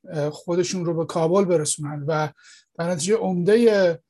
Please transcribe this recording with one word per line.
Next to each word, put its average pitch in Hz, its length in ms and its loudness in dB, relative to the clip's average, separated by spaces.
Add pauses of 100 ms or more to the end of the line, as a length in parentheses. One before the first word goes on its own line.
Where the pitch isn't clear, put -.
(100)
اه، 151 200 -4
خودشون 175 540 -4
رو 165 100 -2
به 160 100 -2
کابل 175 400 0
برسونند 151 640 -2
و 151 200 -2 (500)
در 170 120 -4
نتیجه 180 260 0
عمده 190 800 4 (120)